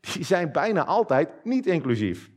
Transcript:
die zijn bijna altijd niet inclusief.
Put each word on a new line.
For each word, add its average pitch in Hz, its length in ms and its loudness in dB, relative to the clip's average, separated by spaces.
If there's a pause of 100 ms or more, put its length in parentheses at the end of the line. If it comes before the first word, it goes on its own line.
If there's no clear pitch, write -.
die - 240 -8
zijn 175 280 0
bijna 170 320 0
altijd 170 600 0
niet 254 220 -2
inclusief. 123 720 -2